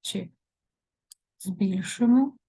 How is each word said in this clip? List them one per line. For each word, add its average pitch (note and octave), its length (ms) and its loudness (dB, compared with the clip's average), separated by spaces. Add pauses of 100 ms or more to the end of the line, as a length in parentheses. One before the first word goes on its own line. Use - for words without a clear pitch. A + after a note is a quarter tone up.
Чи - 300 -10 (1080)
збільшуємо. G3+ 960 0 (120)